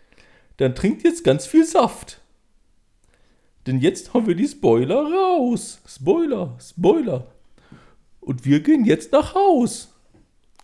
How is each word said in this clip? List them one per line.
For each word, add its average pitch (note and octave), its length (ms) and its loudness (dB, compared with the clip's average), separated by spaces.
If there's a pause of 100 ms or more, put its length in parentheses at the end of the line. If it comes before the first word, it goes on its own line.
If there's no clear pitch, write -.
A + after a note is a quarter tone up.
(560)
dann B2+ 180 0
trinkt G#3 300 -2
jetzt E4+ 180 0
ganz - 240 0
viel D#4+ 180 4
Saft. - 560 -2 (1500)
Denn C3 100 -2
jetzt F3 340 -2
haben A#3 140 0
wir E3+ 80 0
die A#3 140 -2
Spoiler C#3+ 560 0
raus. E4 840 -2
Spoiler, G3+ 760 -4
Spoiler. A3 680 -2 (920)
Und B2+ 240 -8
wir C#3+ 140 4
gehen C4 260 2
jetzt D#3 280 0
nach D4+ 240 0
Haus. E4 580 0 (680)